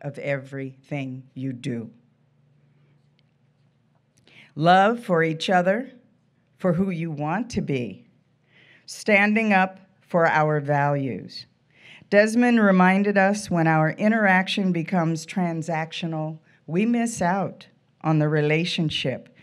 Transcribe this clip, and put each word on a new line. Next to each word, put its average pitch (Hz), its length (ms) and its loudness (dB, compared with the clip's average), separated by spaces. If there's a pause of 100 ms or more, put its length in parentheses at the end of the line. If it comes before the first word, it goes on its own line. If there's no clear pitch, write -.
of 143 180 -10
everything 135 1040 -8 (120)
you 131 180 -8
do. 120 360 -8 (2750)
Love 190 420 4
for 175 240 0
each 160 260 -2
other, 190 440 0 (680)
for 185 140 0
who 190 180 -2
you 165 220 -6
want 160 380 -6
to 208 100 -4
be, 123 480 -6 (760)
standing 214 680 0
up 190 260 2 (220)
for 165 260 0
our 151 320 2
values. 139 880 -2 (640)
Desmond 226 500 4
reminded 190 560 4
us 202 360 2
when 165 160 2
our 156 240 2
interaction 190 800 0
becomes 165 520 -2
transactional, 160 1120 -6 (280)
we 175 180 0
miss 233 380 -2
out 180 460 -4 (340)
on 160 160 2
the 151 100 2
relationship 151 1160 -2